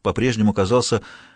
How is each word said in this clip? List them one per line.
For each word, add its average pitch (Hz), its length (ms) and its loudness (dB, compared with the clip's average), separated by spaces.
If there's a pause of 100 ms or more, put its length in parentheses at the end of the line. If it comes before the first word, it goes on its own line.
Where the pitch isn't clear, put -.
по-прежнему 110 500 0
казался 110 500 0 (340)